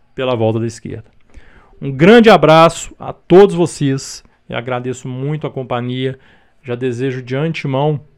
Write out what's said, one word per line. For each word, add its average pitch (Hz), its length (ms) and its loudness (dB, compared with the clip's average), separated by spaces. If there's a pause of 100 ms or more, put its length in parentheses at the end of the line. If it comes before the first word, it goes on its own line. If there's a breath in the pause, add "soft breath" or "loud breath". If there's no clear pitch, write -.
(140)
pela 127 200 -4
volta 113 240 -2
da 113 80 -4
esquerda. 107 380 -14 (760 soft breath)
Um 139 100 -8
grande 208 380 6
abraço 160 720 4
a 131 140 -14
todos 190 420 4
vocês, 147 680 -4 (240 soft breath)
eu 123 80 -12
agradeço 123 520 -8
muito 143 380 -8
a 127 40 -10
companhia, 123 680 -8 (440 soft breath)
já 120 120 -10
desejo 127 480 -6
de 123 120 -10
antemão 147 680 -4 (180)